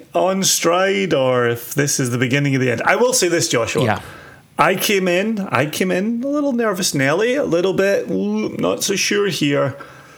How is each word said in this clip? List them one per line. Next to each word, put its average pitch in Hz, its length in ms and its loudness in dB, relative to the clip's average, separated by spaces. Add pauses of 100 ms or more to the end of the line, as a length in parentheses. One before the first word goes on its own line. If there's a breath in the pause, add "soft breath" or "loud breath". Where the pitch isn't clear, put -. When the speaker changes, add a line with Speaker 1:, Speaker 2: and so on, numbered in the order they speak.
(140)
Speaker 1:
on 185 300 0
stride 185 680 0
or 127 340 2
if 117 260 -4
this 143 260 0
is 123 120 -2
the 123 60 -2
beginning 135 380 0
of 127 60 0
the 127 100 0
end. 110 120 -4
I 180 120 2
will 247 180 2
say 185 140 2
this, 165 220 0
Joshua. 113 340 0
Speaker 2:
Yeah. 104 180 0 (580 loud breath)
Speaker 1:
I 180 160 4
came 190 320 0
in, 202 320 0
I 151 300 0
came 185 220 -2
in 226 320 -2
a 277 40 -4
little 285 260 0
nervous 208 420 -2
Nelly, 170 400 2
a 294 80 0
little 175 300 2
bit, 196 360 0
ooh, 208 480 -2
not - 260 -2
so 202 120 -2
sure 202 320 0
here. 143 500 0 (400 loud breath)